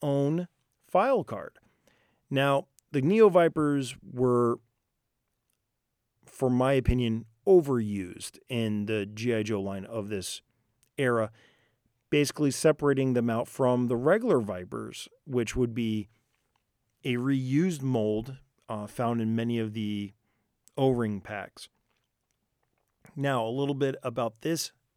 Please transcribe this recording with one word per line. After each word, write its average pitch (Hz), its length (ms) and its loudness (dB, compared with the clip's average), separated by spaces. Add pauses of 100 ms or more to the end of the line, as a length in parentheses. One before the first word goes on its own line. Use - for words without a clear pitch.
own 147 480 0 (400)
file 220 360 2
card. - 340 -12 (720)
Now, 139 360 2 (240)
the 139 120 -2
Neo 208 260 6
Vipers 151 720 2
were, 123 560 2 (1700)
for - 260 -2
my 127 240 2
opinion, 120 520 0 (200)
overused 113 920 2 (100)
in 107 380 -2
the 107 200 -2
G 110 280 -4
I 110 80 0
Joe 104 180 -4
line 98 240 -8
of 104 240 -8
this 98 340 -8 (540)
era, 117 340 0 (800)
basically 147 400 2
separating 139 640 2
them 117 160 2
out 117 180 -2
from 123 400 2
the 120 80 -2
regular 175 420 2
Vipers, 104 680 -8 (180)
which 123 300 -2
would 120 180 0
be 110 340 -4 (960)
a 127 100 -2
reused 135 680 0
mold, 113 540 -2 (320)
uh, 104 180 -8
found 117 340 -2
in 110 140 0
many 117 240 -2
of 110 140 -4
the 104 400 -6 (640)
O-ring 120 440 0
packs. - 480 -12 (1500)
Now, 139 280 0
a 113 40 -4
little 139 260 -2
bit 135 280 -2
about 117 400 -6
this 160 300 -4 (240)